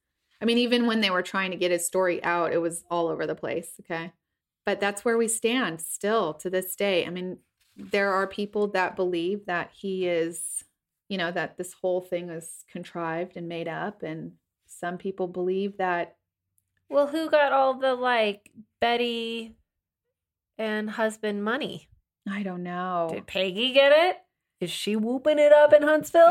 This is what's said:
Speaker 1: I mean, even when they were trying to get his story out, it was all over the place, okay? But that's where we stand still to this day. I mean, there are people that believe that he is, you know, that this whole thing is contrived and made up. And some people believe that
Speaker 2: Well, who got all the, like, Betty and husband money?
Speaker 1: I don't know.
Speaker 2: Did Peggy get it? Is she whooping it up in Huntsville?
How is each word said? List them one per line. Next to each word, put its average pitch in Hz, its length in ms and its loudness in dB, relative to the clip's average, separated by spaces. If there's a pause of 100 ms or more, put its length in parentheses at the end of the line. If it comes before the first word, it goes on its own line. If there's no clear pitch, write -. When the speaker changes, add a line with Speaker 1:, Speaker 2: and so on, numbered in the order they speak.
(400)
Speaker 1:
I 208 40 -4
mean, 233 140 2
even 240 280 2
when 220 140 0
they 196 100 2
were 180 120 0
trying 190 280 -4
to 175 60 -6
get 175 160 0
his 175 140 0
story 185 360 0
out, 170 300 0
it 165 60 0
was 170 320 -4
all 170 180 0
over 156 180 -4
the 165 80 -4
place, - 460 -8
okay? 170 320 -10 (540)
But 196 140 0
that's 202 240 -2
where 233 140 2
we 233 80 2
stand 220 540 -2
still 202 540 -2
to 180 160 -10
this 185 260 -4
day. 196 300 0
I - 40 -8
mean, 180 280 -8 (360)
there 202 380 -2
are 190 140 2
people 208 420 -4
that 190 280 0
believe 180 500 -2
that 175 260 -4
he 185 340 -4
is, 170 560 -4 (460)
you 196 80 -6
know, 175 160 -4
that 165 240 -6
this 180 160 -10
whole 180 300 -2
thing 175 260 -6
is 165 420 -14
contrived 175 680 -8
and 170 120 -10
made 165 180 -8
up. 165 360 -8
And 165 300 -10 (340)
some 175 320 -10
people 190 280 -6
believe 185 520 -4
that 175 380 -4 (760)
Speaker 2:
Well, 285 160 2
who 311 240 -4
got 285 220 4
all 269 220 2
the, 262 200 0
like, 233 560 -2 (300)
Betty 233 760 -2 (1040)
and 214 320 -4
husband 214 520 -4
money? 233 460 -6 (400)
Speaker 1:
I 202 140 -6
don't 180 200 -6
know. 180 480 -4
Speaker 2:
Did - 160 -8
Peggy 190 460 -2
get 277 200 8 (180)
it? 370 80 -6 (420)
Is 175 100 -4
she - 260 -4
whooping 262 420 0
it 294 140 8
up 294 200 10
in 294 100 10
Huntsville? 302 380 4 (100)